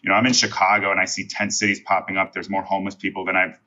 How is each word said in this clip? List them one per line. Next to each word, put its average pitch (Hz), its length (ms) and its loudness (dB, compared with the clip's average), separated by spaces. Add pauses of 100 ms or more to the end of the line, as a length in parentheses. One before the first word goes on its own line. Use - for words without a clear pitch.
you 95 80 -2
know, 98 60 4
I'm 110 100 6
in 127 80 4
Chicago 101 580 2
and 95 80 0
I 92 60 0
see 90 220 -6
ten 104 240 -4
cities 101 280 0
popping 95 380 -2
up. 95 160 -2
There's 90 160 -8
more 95 140 -2
homeless 95 320 -4
people 92 300 -6
than 92 100 -2
I've 92 320 0